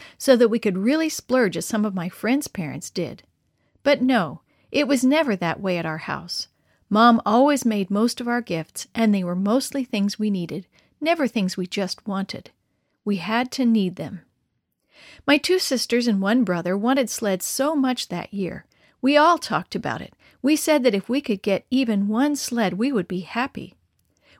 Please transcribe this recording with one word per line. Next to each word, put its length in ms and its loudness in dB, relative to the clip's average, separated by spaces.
so 200 6
that 100 6
we 120 0
could 180 0
really 320 2
splurge 480 0
as 80 -6
some 180 -2
of 100 -2
my 140 -4
friends' 400 -2
parents 420 -8
did? 340 -8
But 180 2
no, 380 0
it 160 2
was 160 2
never 320 2
that 240 -2
way 180 -2
at 80 -4
our 120 -6
house. 500 -8
Mom 360 6
always 400 4
made 260 -2
most 300 0
of 80 -8
our 100 -2
gifts, 560 -8
and 180 4
they 120 0
were 100 -4
mostly 480 0
things 340 -2
we 120 -2
needed, 380 -4
never 260 2
things 300 -2
we 100 -4
just 400 -6
wanted. 420 -6
We 140 0
had 340 -2
to 140 0
need 320 2
them. 240 -10
My 100 6
two 220 0
sisters 480 0
and 140 2
one 240 2
brother 320 0
wanted 320 0
sleds 340 -2
so 320 -2
much 320 0
that 260 -8
year. 320 -6
We 160 4
all 200 6
talked 380 -4
about 260 -6
it. 120 -18
We 140 2
said 280 2
that 120 4
if 140 -4
we 100 0
could 220 -4
get 280 -2
even 380 2
one 300 0
sled, 380 -2
we 140 0
would 180 -2
be 120 -4
happy. 560 -8